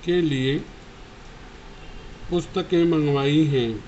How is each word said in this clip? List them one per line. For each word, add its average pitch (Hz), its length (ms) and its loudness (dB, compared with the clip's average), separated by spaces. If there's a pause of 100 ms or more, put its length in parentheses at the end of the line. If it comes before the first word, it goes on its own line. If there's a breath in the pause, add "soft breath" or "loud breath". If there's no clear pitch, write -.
के 180 160 2
लिए 139 380 2 (1700)
पुस्तकें 175 560 2
मंगवाई 147 600 4
हैं। 117 420 0